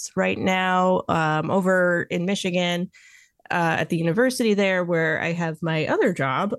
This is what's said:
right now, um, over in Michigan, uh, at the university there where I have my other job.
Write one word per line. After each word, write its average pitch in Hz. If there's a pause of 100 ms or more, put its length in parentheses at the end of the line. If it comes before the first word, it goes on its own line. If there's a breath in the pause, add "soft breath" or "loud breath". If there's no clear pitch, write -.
(180)
right 185
now, 185
um, 160
over 180
in 175
Michigan, 180 (580 loud breath)
uh, 165
at 156
the 170
university 220
there 190
where 160
I 165
have 165
my 160
other 311
job. 156